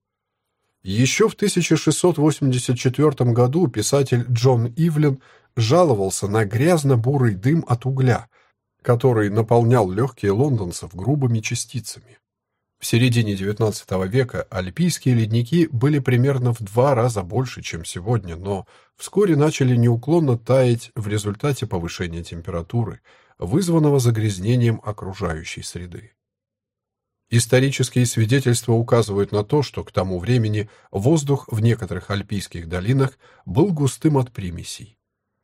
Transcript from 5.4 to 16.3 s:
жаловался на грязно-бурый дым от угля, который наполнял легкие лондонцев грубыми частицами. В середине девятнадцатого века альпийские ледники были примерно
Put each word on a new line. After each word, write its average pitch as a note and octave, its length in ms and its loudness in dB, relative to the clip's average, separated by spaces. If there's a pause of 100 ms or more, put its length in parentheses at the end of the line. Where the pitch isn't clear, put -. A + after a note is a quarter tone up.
жаловался A2+ 720 2
на G#2+ 160 2
грязно-бурый C3 880 2
дым C3+ 340 0
от B2 180 -2
угля, C3 420 0 (540)
который A#2 480 2
наполнял A2+ 600 4
легкие G#2 420 -2
лондонцев G#2 600 -2
грубыми A#2+ 460 -2
частицами. - 800 -10 (600)
В - 80 -12
середине A#2 480 2
девятнадцатого G2 720 -4
века A2+ 460 -2
альпийские B2 680 -2
ледники A#2 560 0
были C#3 260 0
примерно B2 560 0